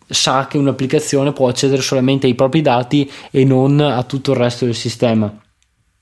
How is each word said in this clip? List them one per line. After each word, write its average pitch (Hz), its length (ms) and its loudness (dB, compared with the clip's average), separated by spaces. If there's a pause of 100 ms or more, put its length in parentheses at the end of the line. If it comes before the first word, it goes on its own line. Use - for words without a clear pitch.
sa 135 400 0
che 151 120 -2
un'applicazione 139 760 0
può 135 140 0
accedere 135 340 0
solamente 135 460 0
ai 123 80 2
propri 135 260 2
dati 135 480 0 (220)
e 135 120 2
non 135 360 4
a 127 240 0
tutto 135 300 -4
il 123 40 0
resto 123 280 0
del 117 100 -2
sistema. 110 600 -2 (680)